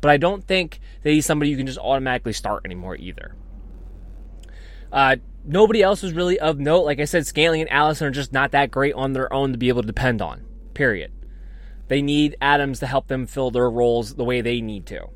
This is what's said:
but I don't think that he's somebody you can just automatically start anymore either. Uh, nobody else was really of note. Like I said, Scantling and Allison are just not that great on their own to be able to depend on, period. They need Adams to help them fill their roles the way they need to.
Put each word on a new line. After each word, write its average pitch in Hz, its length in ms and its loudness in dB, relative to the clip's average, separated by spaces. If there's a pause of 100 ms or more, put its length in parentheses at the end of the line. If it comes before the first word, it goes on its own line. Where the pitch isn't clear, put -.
but 147 100 6
I 147 60 8
don't 185 260 0
think 185 380 -2 (220)
that 151 60 0
he's 151 160 4
somebody 147 240 2
you 143 80 0
can 135 100 -2
just 131 120 -8
automatically 127 540 -2
start 104 320 -4
anymore 90 320 -10
either. - 360 -14 (1600)
Uh, 135 240 6 (300)
nobody 208 360 6
else 196 220 4
was 185 80 -4
really 180 260 0
of 151 220 0
note. 156 240 4
Like 147 160 0
I 147 60 0
said, 156 200 0
Scantling 160 360 2
and 160 100 -4
Allison 151 360 2
are 139 40 -2
just 135 220 -4
not 139 180 2
that 139 200 4
great 139 220 2
on 135 200 -2
their 131 200 -2
own 135 200 0
to 120 40 -4
be 123 120 2
able 120 140 2
to 107 40 -2
depend 117 340 0
on, 76 220 -8 (300)
period. 107 400 0 (760)
They 139 140 2
need 147 400 2
Adams 139 400 2
to 135 60 -4
help 131 200 0
them 131 180 -4
fill 127 260 -2
their 123 180 4
roles 117 460 2
the 120 100 -2
way 123 160 0
they 120 180 0
need 110 280 -8
to. 78 280 -12